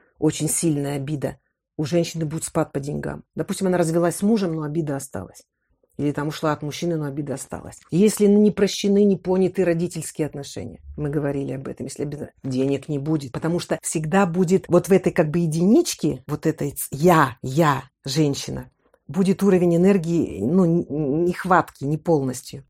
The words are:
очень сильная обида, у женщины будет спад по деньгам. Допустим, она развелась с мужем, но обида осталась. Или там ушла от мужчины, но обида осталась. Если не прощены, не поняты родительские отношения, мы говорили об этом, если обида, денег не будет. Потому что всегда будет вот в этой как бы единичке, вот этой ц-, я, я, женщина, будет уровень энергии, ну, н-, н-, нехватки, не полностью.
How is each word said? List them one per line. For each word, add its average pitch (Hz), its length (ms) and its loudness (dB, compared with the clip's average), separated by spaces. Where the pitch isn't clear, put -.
очень 156 300 -2
сильная 143 480 -2
обида, 139 400 -6
у 156 80 -2
женщины 170 400 -2
будет 156 180 -6
спад - 300 -4
по 143 60 -2
деньгам. 147 440 -8
Допустим, 190 320 -4
она 180 100 2
развелась 170 400 2
с - 40 -6
мужем, 202 340 2
но 156 80 -6
обида 147 340 -4
осталась. - 460 -12
Или 143 140 -2
там 147 180 -4
ушла 151 240 -2
от - 100 -6
мужчины, 165 320 -4
но 151 100 -4
обида 143 300 -6
осталась. - 440 -14
Если 202 340 4
не 208 260 6
прощены, 202 520 2
не 196 140 4
поняты 185 480 0
родительские 170 600 -2
отношения, 139 520 -12
мы 151 120 -4
говорили 139 440 -2
об 135 140 -10
этом, 131 180 -10
если 135 180 -8
обида, 147 260 -8
денег 135 440 -2
не 151 100 -4
будет. 139 360 -2
Потому 165 260 -2
что 160 220 -4
всегда 165 440 0
будет 180 420 2
вот 170 200 4
в 190 40 2
этой 180 200 4
как 160 180 2
бы 170 100 0
единичке, 170 880 2
вот 147 180 -6
этой 151 260 -2
ц-, - 200 -10
я, 147 520 4
я, 135 400 0
женщина, 135 640 -2
будет 185 360 0
уровень 180 320 4
энергии, 170 640 2
ну, 165 220 4
н-, 165 260 2
н-, 151 360 0
нехватки, 175 580 0
не 147 140 -2
полностью. 135 720 -2